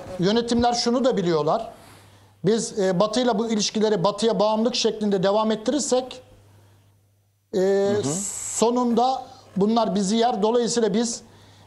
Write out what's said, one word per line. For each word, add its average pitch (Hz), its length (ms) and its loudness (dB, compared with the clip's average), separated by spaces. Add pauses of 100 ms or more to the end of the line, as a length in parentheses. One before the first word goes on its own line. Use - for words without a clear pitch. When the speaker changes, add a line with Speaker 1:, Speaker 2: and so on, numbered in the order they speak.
(200)
Speaker 1:
yönetimler 233 540 2
şunu 240 320 0
da 226 120 0
biliyorlar. 170 540 0 (760)
Biz, 220 340 0
e, 190 200 2
Batı 214 200 0
ile 240 200 2
bu 226 100 -2
ilişkileri 208 540 0
Batı'ya 208 360 0
bağımlılık 220 360 0
şeklinde 208 480 -2
devam 214 280 2
ettirirsek, 254 720 -2 (1300)
e, 208 60 0
Speaker 2:
Hı 196 380 2
hı. - 60 -2 (480)
Speaker 1:
sonunda 240 720 0 (340)
bunlar 208 380 2
bizi 202 200 0
yer. 233 260 2
Dolayısıyla 226 520 2
biz 233 280 -2 (460)